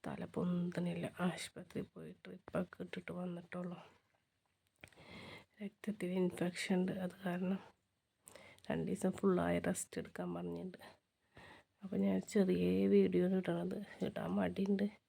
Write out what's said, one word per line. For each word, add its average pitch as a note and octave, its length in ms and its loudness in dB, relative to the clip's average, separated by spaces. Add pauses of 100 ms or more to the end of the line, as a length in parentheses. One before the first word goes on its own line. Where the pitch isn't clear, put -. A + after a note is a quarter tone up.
തല E3 200 -6 (100)
പൊന്തണില്ല. F3 720 0 (200)
ആശുപത്രിയിൽ - 680 -6
പോയി E3 180 -14 (140)
ട്രിപ്പൊക്കെ F#3 600 -6
ഇട്ടിട്ട് F3 340 -10
വന്നിട്ടുള്ളൂ. F3 580 -6 (1800)
രക്തത്തിൽ G3+ 580 -6
ഇൻഫെക്ഷൻ F3+ 600 2
ഉണ്ട്, F#3 140 2 (120)
അത് F3+ 180 -6
കാരണം F#3 380 0 (1040)
രണ്ട് D#3+ 220 0
ദിവസം F#3 300 0
ഫുള്ളായി F3+ 400 4 (100)
റെസ്റ്റ് - 340 -4
എടുക്കാൻ F3+ 340 -8
പറഞ്ഞിട്ടുണ്ട്. F3 440 -6 (1000)
അപ്പോൾ F#3+ 220 -6
ഞാൻ F#3+ 140 2 (140)
ചെറിയ F#3 340 6 (280)
വീഡിയോ F#3 340 6 (100)
ഇടണത്, F3+ 400 -2 (280)
ഇടാൻ - 320 -4
മടിയുണ്ട്. G3 480 2 (220)